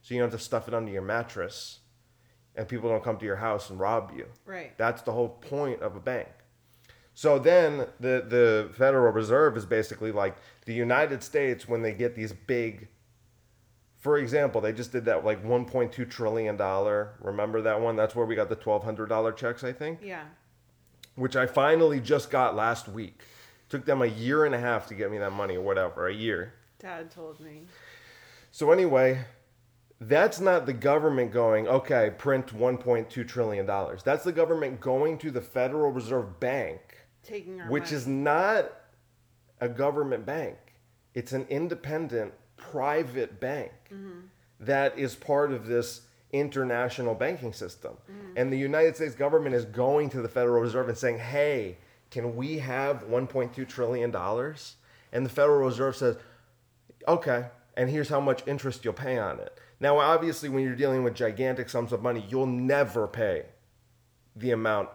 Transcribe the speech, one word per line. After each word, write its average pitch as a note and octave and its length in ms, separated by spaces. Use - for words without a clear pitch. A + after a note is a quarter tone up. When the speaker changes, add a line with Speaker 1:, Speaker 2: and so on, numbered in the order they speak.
Speaker 1:
So B2 140
you B2 60
don't A#2 100
have A2+ 80
to - 40
stuff - 240
it A2+ 60
under A2+ 180
your F#2+ 120
mattress G#2 760
and G#2+ 120
people A#2 220
don't A2 140
come A2 140
to G#2+ 80
your G2 100
house G#2 340
and F#2+ 100
rob G2+ 360
you. B1+ 100
Speaker 2:
Right. F3+ 320
Speaker 1:
That's A#2 260
the A#2+ 80
whole A#2 180
point C#3 520
of G2 140
a F#2+ 40
bank. B2+ 300
So - 240
then D3 500
the, B2+ 280
the A2 460
Federal B2+ 380
Reserve A2+ 440
is G#2 100
basically A2 460
like, G2 240
the A#2 80
United B2 480
States, C3 460
when A#2+ 160
they A2 100
get A#2+ 220
these G#2+ 180
big, A2+ 540
for D3 200
example, C3+ 440
they G#2+ 120
just A#2+ 180
did A#2+ 140
that, F#2+ 180
like, G#2 200
one A#2+ 220
point A#2+ 260
two B2+ 140
trillion A2 520
dollar, G#2 600
remember G#2+ 420
that A2 200
one? A#2 140
That's G#2+ 200
where A#2 100
we A2+ 100
got G#2+ 140
the A2 60
twelve G#2+ 280
hundred A2 260
dollar A2+ 220
checks, A#2+ 320
I B2+ 100
think? D#3+ 280
Speaker 2:
Yeah. F#3 220
Speaker 1:
Which B2+ 200
I A2 100
finally D3+ 540
just A2+ 320
got B2 240
last A2+ 320
week. G2+ 360
Took B2 180
them C3+ 160
a A#2+ 40
year A#2+ 400
and C#3 100
a A#2+ 40
half A#2+ 280
to G#2+ 80
get G2+ 160
me G#2+ 60
that G2+ 140
money G2 260
or F#2 40
whatever, F#2 460
a G2 60
year. G#2+ 400
Speaker 2:
Dad E3+ 320
told D#3 300
me. D#3 260
Speaker 1:
So D3+ 220
anyway, C3 540
that's D3+ 400
not F3+ 260
the F#3 80
government C#3 580
going, A2 360
"Okay, A#2+ 500
print C3+ 360
one B2 240
point A#2 320
two B2 140
trillion G#2+ 420
dollars." F#2+ 380
That's D3 200
the F3+ 80
government D#3 480
going C#3+ 400
to D#3 120
the A#2+ 100
Federal C3+ 500
Reserve A#2 480
Bank, B2 680
Speaker 2:
Taking F#3 380
our - 80
Speaker 1:
which D3 160
Speaker 2:
money. D#3 100
Speaker 1:
is B2 120
not D#3 640
a B2 100
government C#3 560
bank. - 320
It's B2 200
an C3 160
independent C#3+ 840
private C3+ 840
bank C3 320
Speaker 2:
Mm-hmm. G3 280
Speaker 1:
that C#3 360
is C3+ 180
part C#3+ 360
of A2+ 160
this A#2+ 360
international B2+ 840
banking B2+ 380
system. - 420
Speaker 2:
Mm-hmm. G3 280
Speaker 1:
And C3 160
the C3+ 40
United D3+ 380
States D3+ 200
government C#3+ 380
is A#2+ 120
going C3 460
to B2+ 100
the A2+ 80
Federal A#2+ 320
Reserve A#2+ 260
and A#2 100
saying, A#2+ 200
"Hey, B2 600
can A#2+ 280
we D3+ 220
have C3 440
one A#2+ 240
point B2 260
two C3 120
trillion A#2+ 460
dollars?" A#2+ 680
And B2+ 140
the A#2+ 40
Federal C#3+ 360
Reserve B2+ 320
says, B2 200
"Okay, C3 420
and B2+ 140
here's D3 180
how C#3 140
much C3 260
interest C3+ 380
you'll G#2+ 80
pay B2+ 240
on F2+ 240
it." - 180
Now, C#3+ 180
obviously, D#3+ 480
when C3+ 160
you're B2+ 120
dealing C3 280
with A#2+ 120
gigantic B2 520
sums A#2 240
of G#2+ 100
money, A#2 280
you'll C3 160
never B2 600
pay G2+ 400
the A#2+ 160
amount A2 440